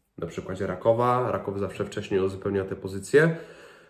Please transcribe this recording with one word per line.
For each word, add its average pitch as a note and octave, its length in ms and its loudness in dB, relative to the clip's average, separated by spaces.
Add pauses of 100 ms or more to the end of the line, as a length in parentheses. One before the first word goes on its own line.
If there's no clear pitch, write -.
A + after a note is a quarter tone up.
(180)
na E2+ 100 -6
przykładzie F#2 400 -6
Rakowa. A#2 640 2
Raków G2 280 -4
zawsze G2 260 -4
wcześniej G2+ 340 -2
uzupełnia G2 460 0
te G2 100 -6
pozycje, A#2 600 2 (540)